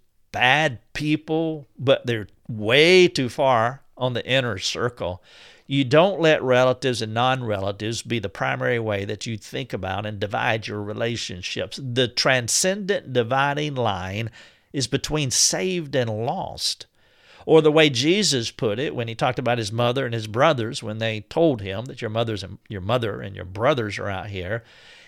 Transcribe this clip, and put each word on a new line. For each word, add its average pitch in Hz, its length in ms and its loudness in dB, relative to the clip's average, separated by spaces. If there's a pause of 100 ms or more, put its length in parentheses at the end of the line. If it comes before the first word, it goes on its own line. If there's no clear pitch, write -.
(320)
bad 127 460 2 (160)
people, 151 760 -2 (100)
but 131 280 2
they're 113 220 -2 (200)
way 143 580 6
too 143 220 0
far 127 540 2 (160)
on 127 160 -2
the 113 120 -6
inner 123 300 0
circle. 92 640 -4 (440)
You 139 180 2
don't 151 360 4
let 156 220 4
relatives 127 600 2
and 107 100 -6
non-relatives 110 880 -2
be 117 180 -4
the 98 120 -4
primary 131 480 -2
way 104 260 -2
that 104 220 -8
you 113 100 -6
think 127 380 -10
about 95 320 -6
and 107 120 -8
divide 113 480 -2
your 104 160 -8
relationships. 107 1000 -6
The 123 260 0
transcendent 175 1040 0
dividing 139 600 0
line 107 560 -4 (420)
is 135 140 -2
between 143 460 -2
saved 175 640 0
and 120 120 2
lost. 120 800 -6 (580)
Or 156 160 8
the 151 120 6
way 156 180 8
Jesus 143 600 2
put 107 260 -2
it 151 160 -4
when 117 140 -6
he 113 80 -10
talked 131 240 0
about 120 180 0
his 107 140 -4
mother 120 320 0
and 117 100 -4
his 110 140 -6
brothers, 123 520 2
when 107 180 -8
they 110 240 -4
told 156 380 2
him 98 260 -6
that - 140 -16
your 113 100 -4
mother's 110 340 -2
and, 92 140 -14 (100)
your 101 120 -8
mother 117 400 -2
and 101 140 -10
your 95 100 -12
brothers 107 540 0
are 98 100 -6
out 98 200 -8
here, 101 340 -6 (460)